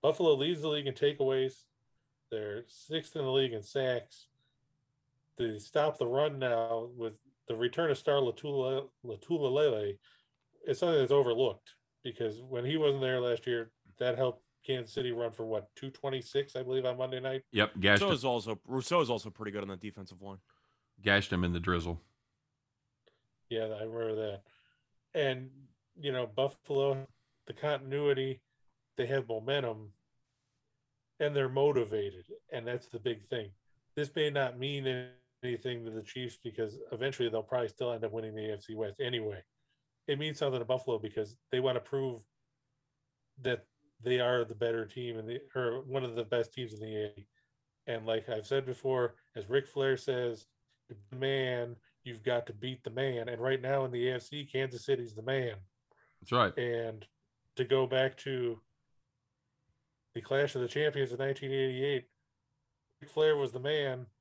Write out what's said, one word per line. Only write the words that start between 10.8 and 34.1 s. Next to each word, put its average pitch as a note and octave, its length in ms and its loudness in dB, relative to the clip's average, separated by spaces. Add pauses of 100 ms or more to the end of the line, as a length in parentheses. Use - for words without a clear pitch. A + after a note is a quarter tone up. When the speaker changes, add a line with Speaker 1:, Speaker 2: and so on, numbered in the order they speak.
Speaker 1:
that's B2+ 120 4
overlooked B2 600 4 (320)
because A2+ 380 -4
when B2+ 240 -4
he D3+ 120 0
wasn't C#3+ 240 4
there B2+ 180 2
last A#2+ 280 0
year, A#2 240 -2 (260)
that B2+ 200 0
helped B2+ 260 0 (220)
Kansas B2 280 -4
City B2 180 -2
run A#2 200 -2
for, A2+ 140 -6
what, G#2+ 300 -4
two C3+ 140 -8
twenty-six, C3+ 680 -4
I C3 80 -4
believe, C3 220 0
on B2+ 120 0
Monday B2+ 220 -2
night? C3 320 -4
Speaker 2:
Yep, G#2+ 280 4
gashed G2+ 220 8
Speaker 3:
Rousseau G3+ 80 2
Speaker 2:
him. F3 60 4
Speaker 3:
is B2 100 -2
also, A2+ 420 0
Rousseau C3 340 2
is B2 80 2
also A2+ 200 0
pretty G#2 220 -8
good G2+ 120 -4
on G2 60 -8
that F#2+ 100 -8
defensive F#2+ 420 -14
line. G2 160 -14 (680)
Speaker 2:
Gashed G2+ 280 6
him F2+ 120 4
in F2 100 2
the E2+ 60 0
drizzle. E2+ 420 0 (1500)
Speaker 1:
Yeah, A2+ 160 -2
I G#2+ 180 -6
remember A2 320 -4
that. G#2 260 -4 (720)
And, C3 360 0 (500)
you C#3+ 120 -2
know, B2+ 140 0
Buffalo, C3+ 840 0 (380)
the - 80 -12
continuity, C3+ 880 0 (560)
they B2 80 2
have B2+ 220 0
momentum, A2+ 640 -2 (1300)
and D3 160 2
they're C3+ 120 4
motivated, A2 800 2 (260)
and A#2+ 140 -6
that's B2 220 -6
the A#2 120 -10
big G#2+ 280 -4
thing. A2 220 -4 (460)
This D3 200 -2